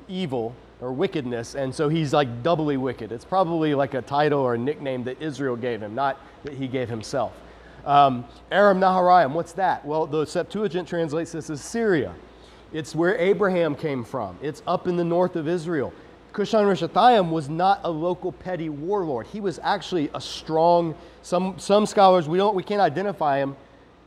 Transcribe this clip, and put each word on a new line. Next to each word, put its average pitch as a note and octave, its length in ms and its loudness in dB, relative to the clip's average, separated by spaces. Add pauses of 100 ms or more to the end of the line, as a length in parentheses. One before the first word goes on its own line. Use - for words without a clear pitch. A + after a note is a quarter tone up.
evil C3+ 460 -4 (260)
or B2+ 120 -8
wickedness, B2+ 600 -4
and C3+ 200 -4
so D3+ 140 0
he's, D#3 240 0
like, B2 300 0
doubly D#3 340 0
wicked. A#2+ 360 -6
It's A2+ 120 -10
probably, E3 500 0
like, C3+ 200 0
a B2 80 -4
title C#3+ 380 0
or B2 140 0
a A#2 40 -2
nickname C3 460 -6
that B2+ 180 -8
Israel C3+ 340 -4
gave A#2 240 -6
him, G#2+ 140 -10
not C3+ 260 -2 (220)
that C#3+ 120 -12
he C3 120 -6
gave B2+ 220 -4
himself. A2+ 440 -6 (520)
Um, C#3 400 4 (260)
Aram F#3+ 300 6
Naharaim, F3+ 520 6
what's D#3+ 200 -4
that? F3 320 -2
Well, D#3 220 -2
the D3+ 200 0
Septuagint F3+ 640 -4
translates E3 440 -4
this D#3+ 180 -10
as D3 100 -8
Syria. E3+ 540 0 (580)
It's D#3 220 -8
where E3+ 240 2
Abraham F3+ 560 2
came C3+ 300 -4
from. G2+ 380 -6
It's D3 240 -8
up F3 220 -2
in F3 80 -2
the F3 80 0
north F3 320 0
of D#3 100 -4
Israel. D#3+ 460 -4 (400)
Cushan G#3 320 0
Rishathaim F#3 680 4
was D#3+ 180 -2
not F3+ 360 2
a E3 60 -2
local E3+ 420 -4
petty E3+ 360 -8
warlord. D3+ 600 -4
He G#3 120 -10
was G3 220 -4
actually F3 520 -2
a C3 60 -8
strong, E3 760 2 (260)
some, F#3 360 -2
some G#3+ 280 4
scholars, F#3 420 6
we E3+ 100 0
don't, G3+ 180 2
we F3+ 80 -2
can't G#3 160 -2
identify C#3+ 580 0
him C#3 160 -2 (520)